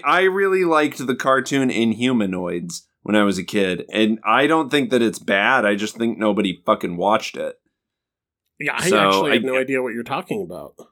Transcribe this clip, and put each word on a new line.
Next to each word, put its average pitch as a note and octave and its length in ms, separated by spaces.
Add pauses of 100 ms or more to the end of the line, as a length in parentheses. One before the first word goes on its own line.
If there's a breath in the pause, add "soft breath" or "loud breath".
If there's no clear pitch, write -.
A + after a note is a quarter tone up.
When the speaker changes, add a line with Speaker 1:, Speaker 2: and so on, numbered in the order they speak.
Speaker 1:
I D#3+ 160
really F#3+ 420
liked D3+ 420
the B2+ 100
cartoon C3 540
Inhumanoids G2 1120 (200)
when G#2 120
I G#2 80
was G2 140
a F#2+ 60
kid, F#2+ 480
and A2 340
I B2 220
don't D#3+ 220
think C#3 220
that B2 100
it's G#2+ 180
bad. G#2+ 460
I G#2 100
just G#2 220
think A#2 200
nobody G2+ 480
fucking G2 320
watched G2+ 400
it. - 220 (1000)
Speaker 2:
Yeah, C#3+ 180
I - 120
Speaker 1:
So, A2 80
Speaker 2:
actually G2 360
have A#2 100
Speaker 1:
I C3 40
Speaker 2:
no B2+ 100
idea C3 260
what B2 100
you're A#2 100
talking C3 380
about. E2 320 (180)